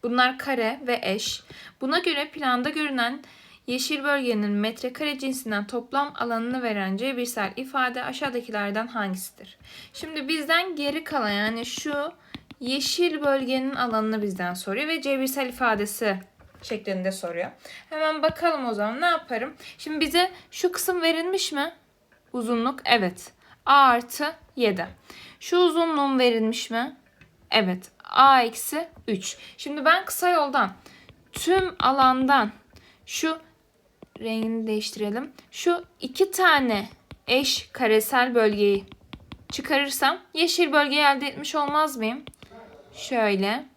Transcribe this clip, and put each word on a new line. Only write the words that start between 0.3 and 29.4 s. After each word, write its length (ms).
kare 500
ve 160
eş. 400
Buna 180
göre 300
planda 400
görünen 540
yeşil 360
bölgenin 480
metrekare 680
cinsinden 480
toplam 480
alanını 480
veren 340
cebirsel 580
ifade 480
aşağıdakilerden 840
hangisidir? 680
Şimdi 340
bizden 480
geri 280
kalan, 260
yani 360
şu 460
yeşil 640
bölgenin 540
alanını 460
bizden 320
soruyor 340
ve 140
cebirsel 460
ifadesi 720
şeklinde 500
soruyor. 400
Hemen 320
bakalım 440
o 80
zaman, 280
ne 40
yaparım? 480
Şimdi 220
bize 320
şu 200
kısım 300
verilmiş 500
mi? 220
Uzunluk, 520
evet. 480
A 80
artı 640
yedi. 320
Şu 180
uzunluğum 600
verilmiş 500
mi? 280
Evet. 400
A 380
eksi 460
üç. 300